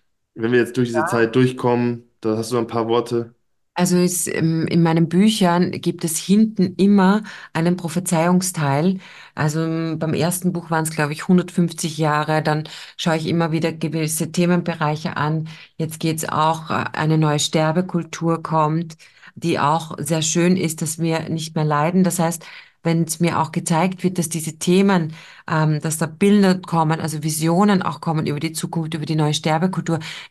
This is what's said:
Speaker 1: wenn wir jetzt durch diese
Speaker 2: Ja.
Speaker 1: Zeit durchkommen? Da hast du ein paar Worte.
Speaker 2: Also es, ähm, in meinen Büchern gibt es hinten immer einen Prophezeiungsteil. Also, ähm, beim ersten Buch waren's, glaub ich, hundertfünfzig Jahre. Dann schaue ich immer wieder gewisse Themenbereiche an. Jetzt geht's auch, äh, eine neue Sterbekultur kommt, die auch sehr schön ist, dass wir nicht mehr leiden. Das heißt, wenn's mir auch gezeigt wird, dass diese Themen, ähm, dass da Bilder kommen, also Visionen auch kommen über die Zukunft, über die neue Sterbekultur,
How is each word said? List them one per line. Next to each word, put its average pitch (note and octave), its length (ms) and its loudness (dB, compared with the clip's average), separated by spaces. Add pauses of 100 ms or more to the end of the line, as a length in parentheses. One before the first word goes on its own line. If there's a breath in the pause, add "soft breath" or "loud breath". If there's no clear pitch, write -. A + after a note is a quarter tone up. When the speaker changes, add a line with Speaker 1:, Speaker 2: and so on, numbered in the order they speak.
(340 soft breath)
Speaker 1:
wenn A2+ 180 -2
wir B2 80 6
jetzt A2+ 160 -2
durch B2 120 2
diese A#2 120 0
Speaker 2:
Ja. D#3+ 60 0
Speaker 1:
Zeit A#2 280 2
durchkommen? A#2+ 680 2 (160)
Da A2 160 -2
hast A2+ 160 -6
du A#2+ 60 0
ein A2+ 100 -2
paar A2+ 180 -2
Worte. A#2 480 -2 (400)
Speaker 2:
Also F3+ 220 2
es, F3+ 300 0
ähm, D#3+ 400 0
in E3+ 160 2
meinen E3 260 4
Büchern F3+ 600 2
gibt - 340 -6
es D#3+ 140 -4
hinten G3 600 2
immer G3+ 440 4 (300 loud breath)
einen F3 240 0
Prophezeiungsteil. E3+ 1200 0 (380 loud breath)
Also, D#3 240 0
ähm, D#3+ 400 -4
beim D#3+ 140 -2
ersten F3+ 380 -2
Buch E3+ 160 -8
waren's, D#3+ 220 0
glaub D3+ 220 -2
ich, - 160 -8
hundertfünfzig F3 680 0
Jahre. D3+ 460 0
Dann D#3 220 0 (320 loud breath)
schaue E3 220 0
ich D#3+ 100 -4
immer E3 240 0
wieder E3 200 0
gewisse D#3+ 600 -4
Themenbereiche E3+ 840 0
an. D#3+ 320 -2 (280 loud breath)
Jetzt D#3+ 240 -6
geht's D#3+ 280 -2
auch, D#3+ 420 -2
äh, - 220 -2
eine D#3 260 2
neue D3+ 200 2
Sterbekultur E3 1040 -2
kommt, D#3+ 540 0 (400 loud breath)
die E3+ 240 -2
auch D#3 380 0
sehr D#3 240 -2
schön F3 340 2
ist, E3+ 260 -2
dass D#3 160 -6
wir D#3+ 300 -2
nicht D#3+ 260 -6
mehr D#3 100 0
leiden. D3+ 380 2
Das F3 160 0
heißt, E3 260 -2 (380 loud breath)
wenn's E3 380 0
mir E3 200 0
auch D#3+ 120 -2
gezeigt F3 520 0
wird, F#3 140 0
dass E3 100 -2
diese D#3+ 300 -6
Themen, F3+ 560 2 (360 loud breath)
ähm, D#3 300 2
dass D#3+ 180 -4
da D#3+ 80 -2
Bilder G3 500 4
kommen, D#3+ 440 0
also D#3 220 -6
Visionen E3+ 600 2
auch - 180 -6
kommen D#3+ 260 -2
über D3 140 -4
die D#3+ 120 -6
Zukunft, D#3+ 420 -6
über D3+ 120 -6
die D#3 100 -2
neue D3+ 180 2
Sterbekultur, E3 640 0 (320 loud breath)